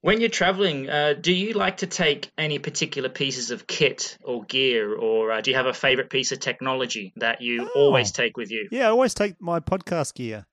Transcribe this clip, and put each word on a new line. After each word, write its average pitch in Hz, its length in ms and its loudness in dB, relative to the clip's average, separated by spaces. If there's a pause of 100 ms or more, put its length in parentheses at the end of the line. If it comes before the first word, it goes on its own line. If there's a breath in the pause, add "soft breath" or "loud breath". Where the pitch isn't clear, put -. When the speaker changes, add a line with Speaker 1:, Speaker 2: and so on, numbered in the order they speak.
Speaker 1:
When 214 180 4
you're 233 100 4
traveling, 180 600 2
uh, 147 240 4
do 165 180 0
you 196 220 0
like 190 240 0
to 185 100 -4
take 151 500 0
any 151 220 -2
particular 143 480 -4
pieces 123 440 -4
of - 160 -8
kit - 540 -2
or 120 220 -6
gear, 120 500 0
or, 110 380 0
uh, 110 80 0
do 113 100 -2
you 127 60 2
have 131 100 2
a 127 80 0
favorite 131 360 2
piece 131 240 -2
of 120 80 -8
technology 123 760 -4
that 117 260 -2
you 120 320 -2
Speaker 2:
Oh. 143 120 6
Speaker 1:
always 127 260 4
take 120 240 -2
with 110 160 -8
you? 107 180 -6
Speaker 2:
Yeah, 240 180 0
I - 20 6
always 240 240 4
take 202 260 -2
my 170 220 -2
podcast 175 540 -4
gear. 110 380 -8